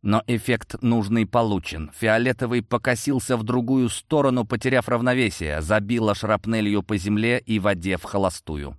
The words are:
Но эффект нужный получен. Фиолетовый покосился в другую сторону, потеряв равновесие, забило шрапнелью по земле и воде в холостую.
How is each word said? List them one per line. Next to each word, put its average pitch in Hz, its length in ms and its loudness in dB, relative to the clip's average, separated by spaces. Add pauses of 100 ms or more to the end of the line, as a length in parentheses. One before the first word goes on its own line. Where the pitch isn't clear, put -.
Но 104 240 2
эффект 117 560 -2
нужный 113 460 2
получен. 95 680 -2
Фиолетовый 117 680 0
покосился 127 760 -2
в 110 60 -8
другую 123 460 2
сторону, 135 540 0
потеряв 120 460 0
равновесие, 117 720 0
забило 104 540 2
шрапнелью 107 680 0
по 104 160 -2
земле 107 400 0
и 110 220 -2
воде 92 380 0
в - 60 -16
холостую. 78 760 -4